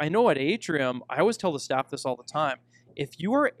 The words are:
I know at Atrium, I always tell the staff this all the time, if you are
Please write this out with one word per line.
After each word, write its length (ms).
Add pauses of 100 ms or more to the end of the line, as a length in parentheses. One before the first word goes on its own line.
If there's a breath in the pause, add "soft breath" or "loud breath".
I 80
know 220
at 80
Atrium, 720
I 80
always 180
tell 160
the 80
staff 300
this 160
all 100
the 80
time, 320 (400 soft breath)
if 240
you 140
are 260